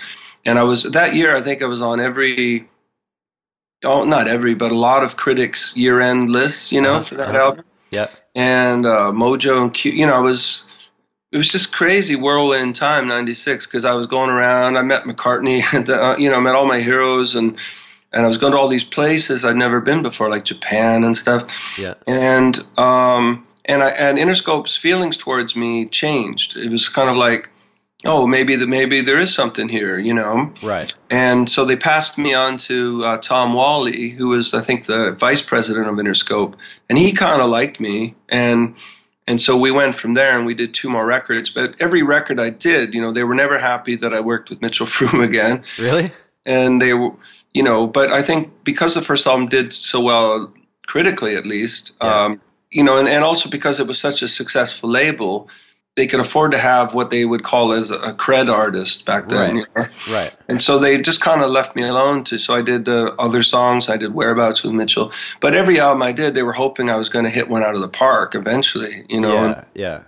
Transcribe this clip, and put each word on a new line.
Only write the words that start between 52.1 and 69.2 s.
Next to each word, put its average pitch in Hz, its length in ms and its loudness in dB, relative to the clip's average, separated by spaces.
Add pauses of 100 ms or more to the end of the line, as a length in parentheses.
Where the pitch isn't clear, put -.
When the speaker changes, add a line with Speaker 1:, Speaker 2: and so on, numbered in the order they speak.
Speaker 1:
um, 104 160 -4 (300)
you 147 140 2
know, 135 140 6
and, 135 100 4
and 147 160 2
also 165 240 0
because 104 320 -4
it - 60 -2
was 123 120 -6
such 143 220 -2
a 117 80 -4
successful - 640 -4
label, 120 580 -2 (480)
they 131 100 2
could 131 140 0
afford 151 320 2
to 131 60 0
have 123 340 2
what 120 160 -2
they 120 160 0
would 117 180 0
call 117 300 2
as 110 180 -2
a 110 220 -4
cred 131 400 2
artist 101 540 0
back 101 240 -2
then. 104 80 0
Speaker 2:
Right. 113 180 0
Speaker 1:
You 107 180 -4
know? 120 120 -2 (240)
Speaker 2:
Right. 98 220 -4 (160)
Speaker 1:
And 123 120 0
so 139 180 4
they 139 220 4
just - 240 0
kinda 151 220 2
left 131 280 -2
me 123 80 -4
alone 131 420 0
to, 113 140 -6
so 123 160 -2
I 120 60 2
did 117 240 0
the 117 340 0
other 120 240 0
songs, 123 460 2
I 110 80 0
did 107 160 -6
Whereabouts 117 500 0
with 110 120 -4
Mitchell. 110 360 -2 (300)
But 147 140 2
every 180 260 4
album 139 220 4
I 123 100 0
did, 143 220 -2
they 131 80 0
were 120 100 -2
hoping 131 380 -2
I 110 60 0
was 110 120 -4
gonna 117 220 0
hit 120 180 -2
one 113 160 0
out 107 100 0
of 98 60 -4
the 95 80 -6
park 127 460 0
eventually, 107 760 -4
you 110 120 -4